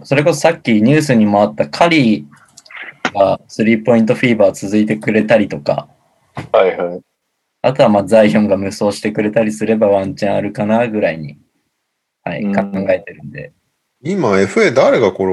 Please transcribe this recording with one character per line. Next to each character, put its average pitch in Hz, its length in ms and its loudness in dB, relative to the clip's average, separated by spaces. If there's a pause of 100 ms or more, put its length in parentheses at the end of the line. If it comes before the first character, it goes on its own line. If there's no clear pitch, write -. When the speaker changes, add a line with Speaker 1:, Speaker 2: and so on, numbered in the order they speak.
Speaker 1:
そ 135 100 -2
れ 147 80 2
こ 170 100 2
そ 147 60 -4
さ 160 120 2
っ 170 100 -8
き 110 200 2
ニ 123 120 4
ュ 156 60 4
ー - 20 0
ス 147 140 0
に 107 100 4
も 104 160 2
あ 107 60 4
っ - 80 -6
た - 120 -2
カ 170 220 2
リ 127 360 2 (840)
ー 101 80 -8
が 95 300 2
ス - 160 -2
リ 113 120 2
ー 110 60 -6
ポ 120 140 2
イ 113 40 4
ン 110 40 2
ト 117 100 0
フ 127 120 -2
ィ 120 40 2
ー 110 60 0
バ 101 100 4
ー 95 60 0
続 101 240 -4
い 107 80 2
て 107 100 -2
く 107 160 -6
れ 107 120 0
た 110 140 2
り 98 120 0
と 76 100 -8
か。 - 300 -6 (640)
Speaker 2:
は 104 120 4
い 87 120 -2
は 87 180 -6
い。 90 60 -14 (600)
Speaker 1:
あ 131 120 0
と 143 100 2
は 117 60 4
ま 104 120 2
あ 95 40 -4
ザ 110 180 4
イ 107 140 2
オ - 20 4
ン 104 80 0
が 98 80 2
無 95 160 -6
双 104 220 -2
し - 80 -12
て 107 100 -4
く 110 100 -6
れ 104 100 -2
た 113 120 0
り 107 80 -2
す 107 140 -6
れ 110 100 0
ば 107 140 2
ワ 98 160 0
ン 95 100 -8
チ - 100 -6
ャ 98 60 0
ン 98 40 -2
あ 98 60 -2
る 101 120 -6
か 104 120 -4
な 113 220 0
ぐ 107 140 -4
ら 87 100 0
い 80 60 -8
に、 73 200 -14 (880)
は - 140 -8
い、 - 40 -8
Speaker 2:
う 101 100 -4
ん。 101 40 -4
Speaker 1:
考 101 60 -2 (280)
え 92 100 0
て 90 120 -16
る 80 120 -20
ん 71 80 -16
で。 - 200 -16 (500)
Speaker 3:
今 135 380 0
エ 98 60 2
フ 226 180 0
エ 185 60 4
ー 131 40 -4
誰 139 280 4
が 104 80 4
転 95 240 -4